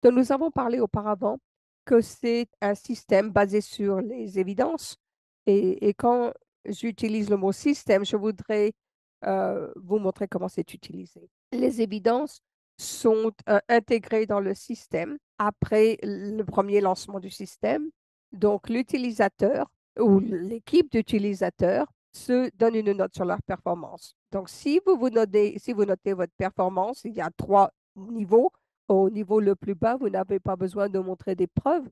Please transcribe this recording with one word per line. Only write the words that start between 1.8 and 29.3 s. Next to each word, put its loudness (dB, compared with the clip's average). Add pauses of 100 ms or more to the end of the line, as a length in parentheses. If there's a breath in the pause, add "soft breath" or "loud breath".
que 6
c'est -2 (140)
un 0
système 0
basé 2
sur -4
les -8
évidences. -4 (500)
Et, 2
et 2
quand 0 (340)
j'utilise -4
le 2
mot 0
système, 0
je -6
voudrais, -2 (520)
euh, -2
vous -4
montrer -4
comment -6
c'est -8
utilisé. -18 (240)
Les 0
évidences -2 (380)
sont, 0 (180)
euh, 4
intégrées 0
dans 0
le -4
système -8 (220)
après 2
le -6
premier 0
lancement -2
du -16
système. -4 (420)
Donc, 0
l'utilisateur -2 (280)
ou 6
l'équipe 0
d'utilisateurs 0 (220)
se 0
donne 2
une 0
note -2
sur -2
leur -2
performance. -8 (160)
Donc, -8
si 0
vous, 6
vous 2
notez, 2
si -6
vous 2
notez -2
votre -4
performance, -2
il -12
y -6
a -4
trois 4 (240)
niveaux. 2 (360)
Au 4
niveau 0